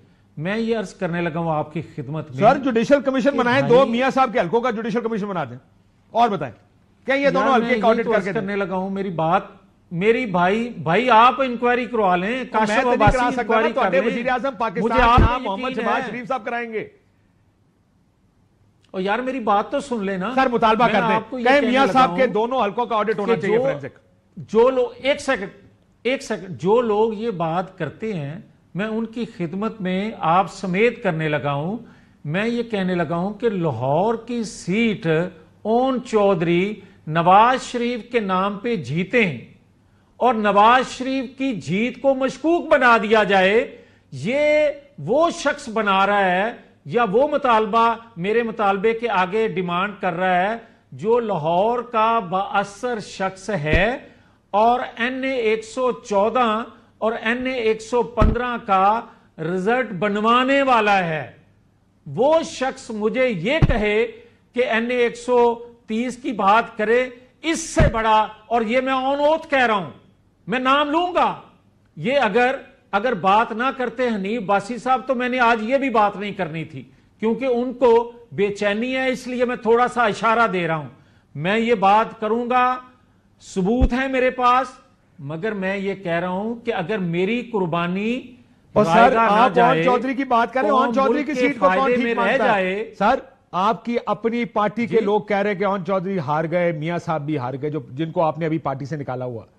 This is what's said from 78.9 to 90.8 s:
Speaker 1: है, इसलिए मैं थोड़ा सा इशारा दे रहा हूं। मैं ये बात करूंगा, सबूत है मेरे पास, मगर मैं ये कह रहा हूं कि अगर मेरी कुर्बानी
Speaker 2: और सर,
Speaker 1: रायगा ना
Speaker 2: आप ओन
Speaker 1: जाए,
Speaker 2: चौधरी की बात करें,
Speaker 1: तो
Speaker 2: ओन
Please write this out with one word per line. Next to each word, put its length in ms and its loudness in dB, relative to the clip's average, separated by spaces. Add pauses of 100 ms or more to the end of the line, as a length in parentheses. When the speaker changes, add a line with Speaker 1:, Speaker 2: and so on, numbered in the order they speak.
Speaker 1:
है, 200 -2
इसलिए 320 -4
मैं 140 -2
थोड़ा 300 2
सा 200 0
इशारा 380 2
दे 200 -2
रहा 100 -2
हूं। 120 -8 (480)
मैं 220 -2
ये 160 0
बात 440 2
करूंगा, 680 -2 (560)
सबूत 520 0
है 200 -2
मेरे 180 2
पास, 480 0 (420)
मगर 340 -8
मैं 220 -4
ये 180 -4
कह 240 -4
रहा 120 -4
हूं 240 -4
कि 160 -6
अगर 280 -4
मेरी 440 0
कुर्बानी 1000 -4 (320)
Speaker 2:
और 80 6
सर, 60 0
Speaker 1:
रायगा 240 6
ना 80 4
Speaker 2:
आप 280 4
ओन 40 -4
Speaker 1:
जाए, 300 4
Speaker 2:
चौधरी 300 0
की 100 -4
बात 280 0
करें, 160 0
Speaker 1:
तो 80 2
Speaker 2:
ओन 160 2